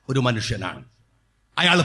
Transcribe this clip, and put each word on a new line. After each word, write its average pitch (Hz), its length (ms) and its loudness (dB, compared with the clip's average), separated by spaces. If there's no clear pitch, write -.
ഒരു 131 100 0
മനുഷ്യനാണ്. 110 640 -2
അയാൾ 175 280 4